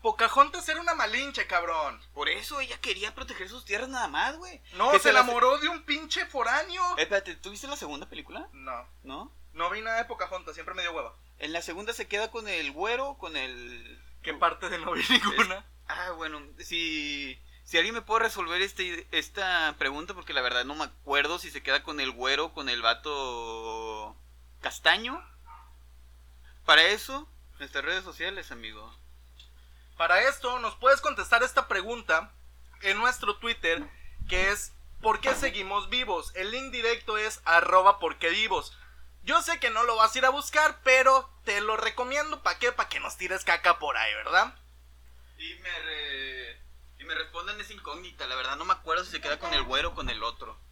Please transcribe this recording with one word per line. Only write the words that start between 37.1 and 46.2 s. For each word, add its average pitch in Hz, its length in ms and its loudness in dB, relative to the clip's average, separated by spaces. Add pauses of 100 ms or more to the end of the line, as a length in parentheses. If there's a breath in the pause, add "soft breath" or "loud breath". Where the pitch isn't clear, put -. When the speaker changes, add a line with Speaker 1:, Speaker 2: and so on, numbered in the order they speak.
Speaker 1:
es 214 280 -4
arroba 180 540 8
porque 165 300 0
vivos. 190 480 0 (460 soft breath)
Yo 330 180 4
sé 339 180 -4
que 240 100 0
no 226 140 2
lo 233 120 2
vas 220 200 6
a - 20 2
ir 262 80 4
a 269 60 8
buscar, 302 520 2
pero 262 460 8 (160)
te 202 160 0
lo 220 160 2
recomiendo. 262 640 -2
¿Pa' - 160 0
qué? 240 140 2
Pa' - 160 -2
que 165 100 -4
nos 147 180 -8
tires 185 280 -4
caca 170 340 4
por 139 160 -2
ahí, 110 200 0
¿verdad? 175 420 2 (800)
Speaker 2:
Y 165 220 -14
me 180 100 -10 (100)
re-, 135 840 -8 (380)